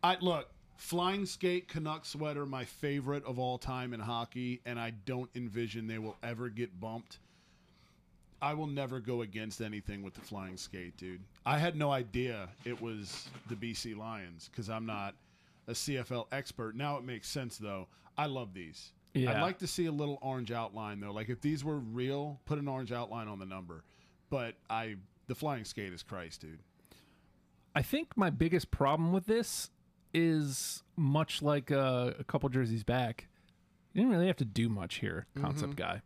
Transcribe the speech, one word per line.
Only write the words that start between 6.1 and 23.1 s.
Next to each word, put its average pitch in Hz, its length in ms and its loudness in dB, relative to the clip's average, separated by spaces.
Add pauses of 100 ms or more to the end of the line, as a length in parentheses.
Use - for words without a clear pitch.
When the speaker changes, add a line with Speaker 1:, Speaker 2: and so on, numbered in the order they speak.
Speaker 1:
ever 117 260 -4
get 107 320 -6
bumped. 110 400 -8 (1200)
I 147 120 0
will 156 120 -2
never 135 340 -2
go 120 220 -2
against 107 380 -6
anything 104 420 -4
with 95 120 -8
the - 60 -16
Flying 95 360 -8
Skate, 90 400 -10
dude. 92 260 -10 (240)
I 139 120 2
had 165 180 2
no 147 140 2
idea 120 580 0 (160)
it 120 180 -4
was 107 460 -6 (200)
the 117 80 -2
B 113 160 -4
C 110 220 -6
Lions 104 600 -10
'cause 104 140 -6
I'm 113 160 -2
not 104 300 -4 (540)
a 117 80 -2
C 143 200 0
F 123 140 -2
L 120 220 -2
expert. 123 420 -4
Now 143 240 0
it 123 60 -6
makes 123 240 -6
sense, 127 280 -4
though. 98 300 -4 (320)
I 151 80 2
love 127 260 -4
these. 87 400 -12 (220)
Speaker 2:
Yeah. 127 160 4
Speaker 1:
I'd 104 120 4
like 185 180 2
to 180 80 -2
see 175 180 2
a 160 60 0
little 143 280 0
orange 127 300 -2
outline, 107 500 -2
though. 101 120 -6
Like, 107 180 -4
if 120 100 -2
these 147 240 2
were 151 140 0
real, 135 680 -2
put 151 120 0
an 143 100 -2
orange 131 240 -2
outline 113 360 -4